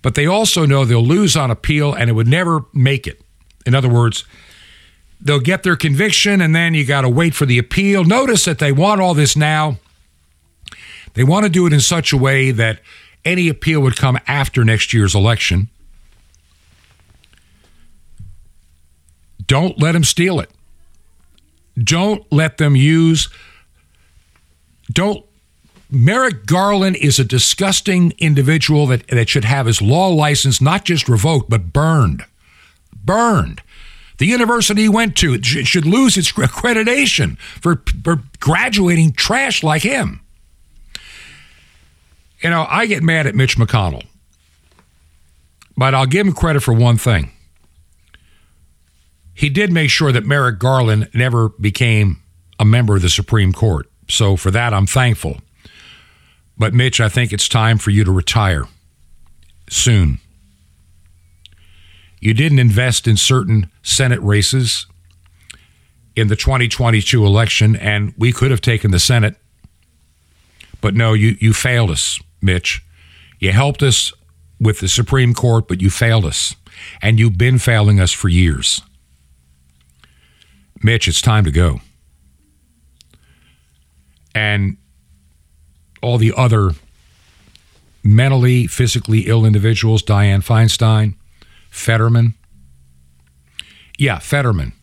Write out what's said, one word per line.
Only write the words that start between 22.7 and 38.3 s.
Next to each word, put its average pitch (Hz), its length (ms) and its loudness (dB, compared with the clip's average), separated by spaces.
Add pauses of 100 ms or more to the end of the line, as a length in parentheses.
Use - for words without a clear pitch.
use, 160 520 2 (1600)
don't, 190 340 -4 (640)
Merrick 139 560 0
Garland 190 480 0
is 143 240 0
a 135 60 0
disgusting 180 920 0
individual 147 680 0
that, 127 220 -2
that 117 200 0
should 123 160 -2
have 127 220 0
his 113 160 0
law 156 260 2
license 147 520 0
not 165 240 0
just 165 240 -4
revoked, 127 420 0
but 95 220 -2
burned. 147 520 0 (800)
Burned. 202 560 0 (580)
The 143 80 0
university 226 560 0
he 220 60 4
went 214 280 0
to 127 260 0
sh-, 127 240 -4
should 160 200 0
lose 220 300 2
its 180 140 -2
accreditation 220 1080 -2
for, - 440 -4 (220)
for 165 180 -2 (160)